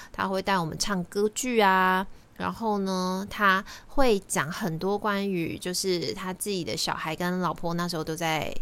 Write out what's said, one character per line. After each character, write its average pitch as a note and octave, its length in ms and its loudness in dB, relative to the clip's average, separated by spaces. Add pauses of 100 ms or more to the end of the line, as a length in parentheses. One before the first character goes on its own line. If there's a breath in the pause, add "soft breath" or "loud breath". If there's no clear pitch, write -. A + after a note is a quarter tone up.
(120)
她 F#3+ 160 -2
会 F#3+ 120 0
带 G3 160 2
我 F3 80 2
们 D#3+ 140 -4
唱 G3 260 0
歌 G#3 240 0
剧 A#3 320 0
啊， F#3 440 4 (300 soft breath)
然 F3+ 180 -4
后 G#3 260 -2
呢， F#3 520 -2
她 F#3+ 340 4 (220 loud breath)
会 B3 340 6
讲 E3+ 300 -2
很 D#3+ 280 -4
多 G3 200 0
关 G3+ 320 0
于 F3 260 -2
就 - 160 -6
是 F3 400 0
她 F#3+ 220 -6
自 - 160 -6
己 F#3 140 -2
的 A2 120 -4
小 D#3 160 -2
孩 D#3+ 220 -4
跟 F3+ 240 -2
老 F3 160 -2
婆 E3+ 200 -4
那 F3 120 -2
时 E3+ 100 -4
候 D#3+ 60 -2
都 D#3 140 -6
在 D#3+ 460 -2